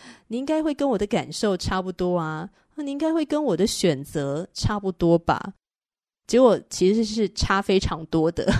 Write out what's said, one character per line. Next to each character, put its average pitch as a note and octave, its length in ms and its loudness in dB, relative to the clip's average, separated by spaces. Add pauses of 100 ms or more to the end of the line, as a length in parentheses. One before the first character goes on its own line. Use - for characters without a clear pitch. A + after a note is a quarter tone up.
(260)
你 A3 100 -8
应 B3+ 80 -4
该 D#4 180 0
会 D#4 120 -2
跟 C#4+ 160 0
我 G#3+ 80 0
的 G#3 80 -2
感 D3+ 260 -4
受 G3+ 240 0
差 F#3+ 240 -4
不 F#3 100 -6
多 F3+ 280 -2
啊， D#3 320 -6 (240)
那 D4+ 80 -8
你 C#4 80 -6
应 C#4 80 -6
该 D#4+ 160 0
会 D#4+ 100 0
跟 D4+ 180 -2
我 A3+ 140 0
的 F3+ 100 2
选 C#3+ 380 0
择 D3 480 -4
差 - 260 -2
不 G3 140 -4
多 E3+ 260 4
吧。 E3+ 360 -2 (720)
结 A#3 140 2
果 A#3 280 6
其 F#3 260 2
实 A3+ 100 2
是 G#3+ 260 -2
差 - 320 0
非 G3 180 2
常 D#3+ 260 -4
多 D#3+ 240 2
的。 - 160 -4 (140)